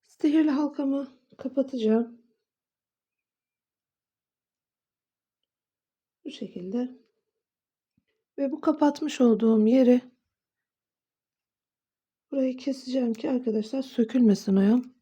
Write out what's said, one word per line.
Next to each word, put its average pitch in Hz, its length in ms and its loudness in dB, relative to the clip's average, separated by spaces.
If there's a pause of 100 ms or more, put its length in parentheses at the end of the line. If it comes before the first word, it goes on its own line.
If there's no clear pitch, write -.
sihirli 311 480 0
halkamı 277 640 -4 (260)
kapatacağım. 240 840 -2 (4000)
Bu 302 60 -12
şekilde. 202 580 -8 (1500)
Ve 277 140 -4
bu 311 100 -10
kapatmış 302 600 -2
olduğum 220 460 4
yeri 247 340 4 (2250)
burayı 262 260 -2
keseceğim 254 560 -4
ki 277 160 -6
arkadaşlar 240 520 -4
sökülmesin 226 760 2
oyam. 214 460 2